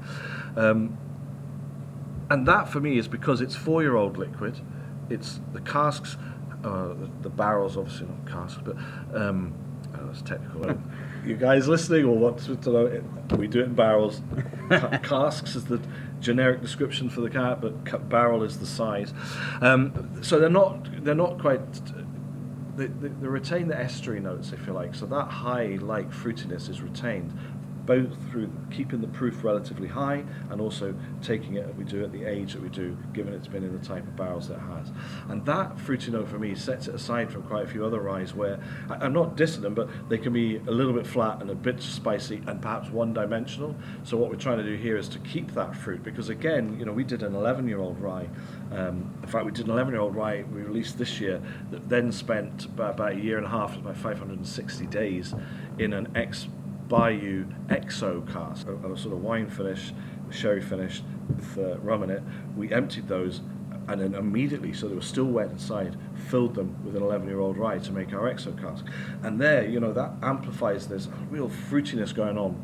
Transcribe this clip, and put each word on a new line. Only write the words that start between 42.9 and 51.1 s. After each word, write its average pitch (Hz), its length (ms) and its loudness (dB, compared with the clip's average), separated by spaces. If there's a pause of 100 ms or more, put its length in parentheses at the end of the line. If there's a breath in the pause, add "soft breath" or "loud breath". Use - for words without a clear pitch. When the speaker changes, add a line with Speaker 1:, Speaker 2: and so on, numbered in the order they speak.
Speaker 1:
one-dimensional. 113 840 -2 (300 loud breath)
So - 120 -2
what 117 140 4
we're - 60 -4
trying 123 220 0
to 107 60 0
do 104 120 -2
here 110 200 0
is 98 140 -2
to - 100 -8
keep - 320 -4
that 95 220 -2
fruit, 92 280 -6
because 107 260 -6
again, 113 500 0
you 117 60 -4
know, 107 80 -4
we 120 120 0
did 123 180 -4
an 98 120 -2
eleven-year-old 104 680 0
rye. 92 280 -4 (440 loud breath)
Um, 92 400 -2 (100)
in - 60 -10
fact, 110 160 0
we 104 80 -4
did 107 140 -4
an 113 60 2
eleven-year-old 113 420 2
rye 107 380 -2
we 101 100 -6
released 107 360 -2
this - 220 -2